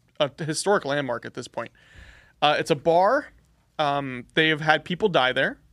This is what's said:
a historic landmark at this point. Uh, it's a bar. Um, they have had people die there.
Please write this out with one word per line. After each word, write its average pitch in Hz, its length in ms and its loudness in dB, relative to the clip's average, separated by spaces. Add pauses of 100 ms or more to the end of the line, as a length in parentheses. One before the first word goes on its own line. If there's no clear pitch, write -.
(200)
a 143 100 0 (140)
historic 175 400 -2
landmark 135 400 -4
at 123 100 -14
this 123 140 -12
point. 117 240 -12 (680)
Uh, 147 180 4
it's 156 120 -2
a 160 60 2
bar. 185 560 2 (480)
Um, 139 540 -4
they 160 160 4
have 151 100 0
had 156 240 2
people 185 240 -2
die 131 240 2
there. 151 260 -2 (140)